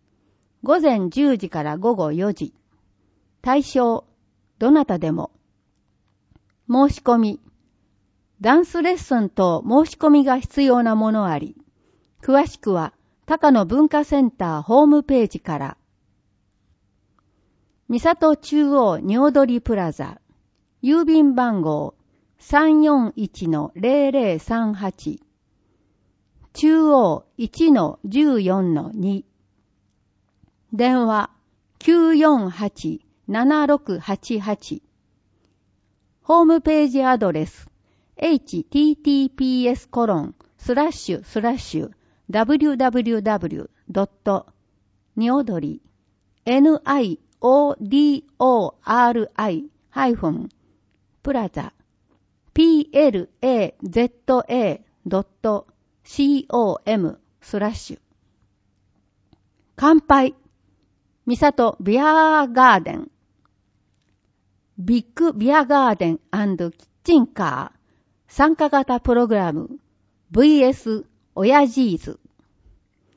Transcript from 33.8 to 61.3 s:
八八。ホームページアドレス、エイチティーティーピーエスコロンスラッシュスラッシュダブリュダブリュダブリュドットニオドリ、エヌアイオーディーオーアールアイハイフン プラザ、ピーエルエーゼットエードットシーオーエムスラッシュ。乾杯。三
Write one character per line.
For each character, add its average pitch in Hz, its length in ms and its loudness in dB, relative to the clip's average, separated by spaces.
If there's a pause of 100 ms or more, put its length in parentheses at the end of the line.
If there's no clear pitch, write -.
八 208 420 -8
八。 208 420 -10 (1400)
ホ 339 220 4
ー - 20 6
ム 320 160 4
ペ 311 240 2
ー 285 40 2
ジ 262 140 -2
ア 254 140 2
ド 208 160 -2
レ 156 140 -4
ス、 - 200 -18 (520)
エ 330 160 0
イ 269 60 0
チ 165 220 -10
テ - 180 -4
ィ 302 100 2
ー 294 60 -2
テ 294 140 -4
ィ 277 180 2
ー - 20 -20
ピ 254 340 -2
ー 247 60 0
エ 247 40 -2
ス - 140 -12
コ 233 160 -2
ロ 190 160 0
ン - 140 -10 (240)
ス - 160 -6
ラ 294 140 0
ッ - 40 -6
シ - 220 -10
ュ 202 100 -10
ス - 160 -8
ラ 233 120 -2
ッ 269 40 -6
シ 160 280 -8
ュ - 60 -14 (380)
ダ 208 160 -2
ブ 285 140 2
リ 302 80 0
ュ 285 100 0
ダ 254 140 0
ブ 247 120 0
リ 233 100 -4
ュ 220 100 -2
ダ 208 160 -2
ブ 175 100 -8
リ - 80 -12
ュ - 140 -14 (180)
ド 190 140 -2
ッ 196 80 -6 (120)
ト 196 260 -4 (680)
ニ 226 140 -2
オ 269 140 0
ド 208 140 -6
リ、 143 220 -10 (640)
エ 247 160 0
ヌ 302 240 4
ア 277 160 -2
イ 202 200 -4 (200)
オ 285 320 2
ー - 80 -12
デ 208 80 -12
ィ 285 300 2
ー - 40 -16 (160)
オ 240 300 0
ー - 140 -16
ア 240 260 2
ー 240 60 0
ル 220 200 -4
ア 214 140 -4
イ 190 160 -6 (240)
ハ 269 200 -4
イ 240 60 0
フ 220 140 -6
ン 180 220 -6 (720)
プ 277 100 -6
ラ 233 160 -4
ザ、 - 240 -12 (800)
ピ 320 300 2
ー 302 100 -12
エ 285 180 4
ル 185 300 -6
エ 247 80 -2
ー 226 340 -2
ゼ 220 220 -2
ッ 240 80 -4 (140)
ト 254 200 0
エ - 80 -6
ー 214 260 -2 (260)
ド 185 140 -4
ッ 196 60 -8 (140)
ト 214 260 -4 (380)
シ 277 360 -2
ー - 100 -12
オ 226 240 -2
ー - 100 -10
エ 214 140 -2
ム 170 200 -4 (220)
ス - 180 -10
ラ 208 120 -4
ッ 226 40 -8
シ - 200 -16
ュ。 - 40 -20 (1800)
乾 302 260 4
杯。 277 320 2 (880)
三 240 120 -4 (180)